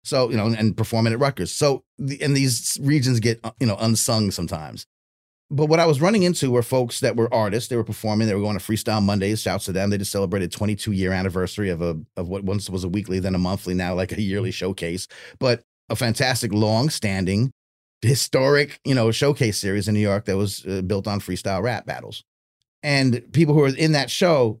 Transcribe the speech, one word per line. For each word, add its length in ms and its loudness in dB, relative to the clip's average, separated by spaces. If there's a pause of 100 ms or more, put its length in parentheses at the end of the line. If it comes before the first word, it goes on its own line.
So, 280 0
you 40 -2
know, 120 2
and 280 2
performing 380 0
at 60 -4
Rutgers. 320 -2
So 320 0 (160)
the, 220 -6
and 140 2
these 460 0
regions 380 2
get, 240 0
uh, 80 -8 (100)
you 60 2
know, 120 0
unsung 520 2
sometimes. 560 -8 (640)
But 160 0
what 120 6
I 60 4
was 160 4
running 220 4
into 280 2
were 120 4
folks 380 0
that 140 2
were 180 0
artists. 360 0
They 80 -2
were 60 0
performing. 440 0
They 60 0
were 80 0
going 160 -2
to 80 -8
Freestyle 360 0
Mondays. 400 0
Shouts 240 -4
to 60 -6
them. 200 0
They 80 0
just 120 -6
celebrated 400 -2
twenty-two 400 -4
year 220 0
anniversary 560 -2
of 120 -4
a, 160 -2 (200)
of 100 -6
what 160 -6
once 260 -4
was 140 -6
a 60 -4
weekly, 300 -2
then 160 -2
a 40 0
monthly, 360 -2
now, 180 -2
like, 180 -2
a 100 -6
yearly 300 -2
showcase. 560 -6 (320)
But 220 0 (260)
a 80 -4
fantastic, 560 -2
long-standing, 1000 0 (500)
historic, 840 2
you 100 2
know, 160 4
showcase 480 0
series 280 -2
in 60 2
New 60 2
York 260 0
that 120 -2
was, 280 -4
uh, 160 -4
built 260 -2
on 120 -2
freestyle 420 -4
rap 240 -4
battles. 380 -12 (600)
And 380 2 (100)
people 220 4
who 100 8
are 120 4
in 160 2
that 180 0
show 520 2